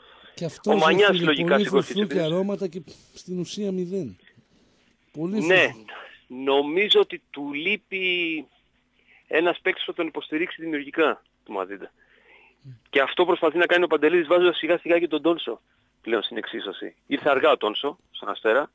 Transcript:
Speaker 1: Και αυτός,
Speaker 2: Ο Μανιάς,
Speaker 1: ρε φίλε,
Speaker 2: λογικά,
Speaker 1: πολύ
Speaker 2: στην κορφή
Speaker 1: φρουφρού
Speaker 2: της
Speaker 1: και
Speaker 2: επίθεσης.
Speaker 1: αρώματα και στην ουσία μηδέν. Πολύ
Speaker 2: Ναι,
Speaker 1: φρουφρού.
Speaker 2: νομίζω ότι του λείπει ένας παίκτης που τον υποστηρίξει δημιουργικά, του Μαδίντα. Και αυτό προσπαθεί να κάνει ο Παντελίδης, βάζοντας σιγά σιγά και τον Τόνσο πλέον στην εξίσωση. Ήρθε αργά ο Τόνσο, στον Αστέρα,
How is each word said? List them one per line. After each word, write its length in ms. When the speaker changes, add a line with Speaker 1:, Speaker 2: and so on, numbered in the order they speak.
Speaker 1:
Και 120
αυτός, 280
Speaker 2:
Ο 40
Μανιάς, 320
Speaker 1:
ρε 40
φίλε, 120
Speaker 2:
λογικά, 240
Speaker 1:
πολύ 100
Speaker 2:
στην 140
κορφή 200
Speaker 1:
φρουφρού 140
Speaker 2:
της 80
Speaker 1:
και 40
Speaker 2:
επίθεσης. 140
Speaker 1:
αρώματα 340
και 140
στην 240
ουσία 320
μηδέν. 460
Πολύ 340
Speaker 2:
Ναι, 160
Speaker 1:
φρουφρού. 240
Speaker 2:
νομίζω 560
ότι 300
του 240
λείπει 480
ένας 340
παίκτης 240
που 80
τον 140
υποστηρίξει 540
δημιουργικά, 600
του 60
Μαδίντα. 400
Και 120
αυτό 240
προσπαθεί 320
να 80
κάνει 180
ο 40
Παντελίδης, 400
βάζοντας 300
σιγά 200
σιγά 220
και 80
τον 140
Τόνσο 400
πλέον 220
στην 140
εξίσωση. 580
Ήρθε 220
αργά 220
ο 60
Τόνσο, 400
στον 180
Αστέρα, 460